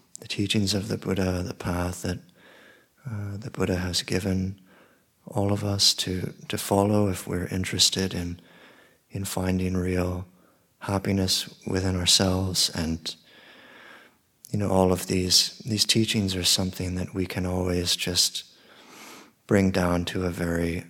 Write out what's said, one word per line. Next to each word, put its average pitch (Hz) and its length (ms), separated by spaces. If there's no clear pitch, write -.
the - 60
teachings 101 460
of 101 140
the 101 100
Buddha, 92 460
the 92 100
path 90 500
that, 90 160
uh, 101 320
the - 140
Buddha 95 240
has 90 280
given 95 560
all 101 260
of 101 120
us 101 300
to, - 400
to 104 100
follow 104 500
if 90 200
we're 90 200
interested 92 680
in, 87 260
in 98 160
finding 92 500
real 90 500
happiness 98 760
within 95 300
ourselves. 92 800
And, 82 400
you 110 80
know, 98 100
all 95 220
of 90 160
these, 92 580
these 107 200
teachings 107 500
are 90 80
something 92 520
that 90 180
we 92 120
can 90 200
always 90 500
just - 500
bring 98 260
down 87 340
to 92 200
a 87 40
very 85 600